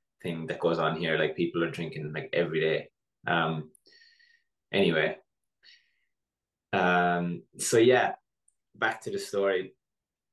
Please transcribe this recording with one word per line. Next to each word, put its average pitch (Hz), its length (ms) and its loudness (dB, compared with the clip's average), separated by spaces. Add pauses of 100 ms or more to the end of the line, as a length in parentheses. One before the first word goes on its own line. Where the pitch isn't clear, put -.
(240)
thing 82 240 -6
that - 120 -6
goes 82 200 2
on 80 180 0
here. 80 200 -2
Like, 76 180 -2
people 85 280 -2
are 80 60 -2
drinking, 76 440 -8
like, 78 200 -10
every 82 260 0
day. 78 300 0 (380)
Um, 82 420 -2 (1040)
anyway, 80 440 2 (1600)
um, 87 720 2 (140)
so - 200 0
yeah, 117 360 6 (640)
back - 260 -2
to 104 100 -8
the 98 80 -4
story. 95 560 -2 (580)